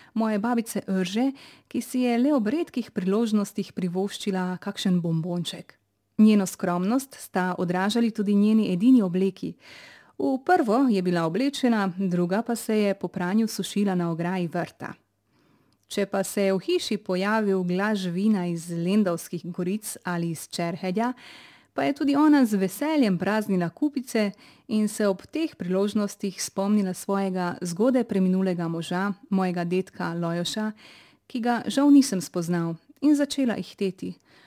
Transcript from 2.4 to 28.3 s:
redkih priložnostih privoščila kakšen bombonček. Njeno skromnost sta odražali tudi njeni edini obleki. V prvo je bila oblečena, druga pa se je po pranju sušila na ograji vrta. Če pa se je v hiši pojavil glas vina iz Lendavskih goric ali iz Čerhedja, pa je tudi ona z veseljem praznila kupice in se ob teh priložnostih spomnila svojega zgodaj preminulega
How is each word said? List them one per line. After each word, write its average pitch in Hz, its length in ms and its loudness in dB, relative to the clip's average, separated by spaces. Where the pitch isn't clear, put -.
redkih 269 420 -4
priložnostih 202 840 -2
privoščila 185 840 -4
kakšen 185 440 0
bombonček. 170 760 -4
Njeno 214 280 8
skromnost 185 720 -2
sta 185 380 -2
odražali 196 520 0
tudi 208 240 0
njeni 208 380 4
edini 226 300 6
obleki. 185 500 -2
V 269 260 0
prvo 277 440 4
je 196 140 2
bila 175 240 2
oblečena, 220 720 0
druga 180 440 0
pa 233 140 -4
se 220 220 -2
je 202 160 2
po 190 140 -6
pranju 196 380 0
sušila 202 480 -2
na 170 160 0
ograji 175 380 -4
vrta. - 460 -8
Če 202 180 -2
pa 196 180 -4
se - 180 -2
je 196 120 2
v 190 40 0
hiši 339 380 -2
pojavil 196 720 0
glas 190 400 -2
vina 185 380 0
iz 170 240 -6
Lendavskih 175 760 -2
goric 180 600 -6
ali 170 260 -4
iz - 180 -10
Čerhedja, 185 640 -4
pa 277 100 -4
je 277 100 0
tudi 277 240 0
ona 294 280 6
z 214 100 0
veseljem 208 640 0
praznila 196 520 0
kupice 240 600 -2
in 214 200 0
se 214 200 -2
ob 190 140 -2
teh - 340 -6
priložnostih 196 840 -2
spomnila 196 520 0
svojega 185 640 -2
zgodaj 220 440 0
preminulega 185 640 0